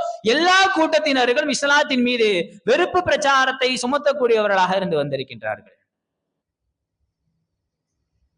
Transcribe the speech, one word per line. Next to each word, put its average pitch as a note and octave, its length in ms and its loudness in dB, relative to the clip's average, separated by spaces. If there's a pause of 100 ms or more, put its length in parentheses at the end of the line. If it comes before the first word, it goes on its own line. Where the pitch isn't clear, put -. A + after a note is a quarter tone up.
(200)
எல்லா F4+ 560 2
கூட்டத்தினர்களும் D4 720 0
இஸ்லாத்தின் C#4+ 540 0
மீது A3 600 -2
வெறுப்பு F4 380 0
பிரச்சாரத்தை C4 840 0
சுமத்தக்கூடியவர்களாக A3+ 880 0
இருந்து E3+ 280 -2
வந்திருக்கின்றார்கள். A#2 720 -10 (2500)